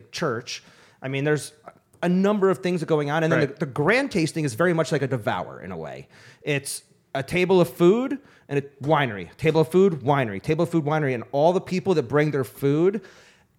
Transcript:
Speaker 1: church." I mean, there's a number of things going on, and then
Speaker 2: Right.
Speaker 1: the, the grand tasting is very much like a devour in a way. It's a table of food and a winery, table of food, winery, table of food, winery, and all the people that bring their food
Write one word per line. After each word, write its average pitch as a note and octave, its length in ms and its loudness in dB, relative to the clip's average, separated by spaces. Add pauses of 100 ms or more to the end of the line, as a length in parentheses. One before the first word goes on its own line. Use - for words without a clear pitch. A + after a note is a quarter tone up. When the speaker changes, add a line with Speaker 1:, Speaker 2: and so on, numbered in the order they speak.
(120)
Speaker 1:
church." C3 500 -6 (380)
I C3 80 -8
mean, C3+ 160 -4
there's D3+ 280 -2 (500)
a F3 60 0
number F#3+ 420 2
of F3+ 80 0
things F3 260 -2
going D3+ 260 0
on, D#3+ 140 0
and D#3+ 80 2
then - 80 2
Speaker 2:
Right. C#3 180 -2
Speaker 1:
the, E3 60 -4
the C#3 80 -8
grand A3+ 380 0
tasting D#3+ 340 -2
is C#3 80 -2
very E3+ 220 2
much D#3+ 180 0
like D3+ 80 0
a C#3 60 -2
devour G2+ 520 -4
in F2+ 140 -12
a F2+ 60 -10
way. C#2 280 -12 (360)
It's - 400 -4 (320)
a C3+ 80 -4
table F3+ 400 2
of E3+ 80 0
food B3 480 2 (280)
and C#3+ 120 -4
a C3+ 40 -2 (220)
winery, B2+ 540 0
table D#3+ 240 2
of D#3 60 -2
food, F3+ 340 4
winery, A#2+ 400 0
table D#3 220 0
of - 40 -2
food, E3 160 0
winery, D3 300 0
and A2+ 180 -8
all D#3 220 4
the F3+ 80 -2
people F#3 320 -2
that C#3 140 0
bring D3 220 2
their C#3 140 -2
food D#3+ 560 0 (580)